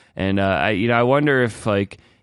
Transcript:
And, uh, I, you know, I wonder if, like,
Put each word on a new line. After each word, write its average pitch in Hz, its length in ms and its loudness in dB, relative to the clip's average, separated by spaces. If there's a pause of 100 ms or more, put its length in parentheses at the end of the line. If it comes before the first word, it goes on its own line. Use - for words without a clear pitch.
(160)
And, 98 240 -2
uh, 98 40 2
I, 92 280 0
you 107 180 -2
know, 120 60 2
I 120 80 2
wonder 135 380 2
if, 113 240 -4
like, 101 320 -2 (260)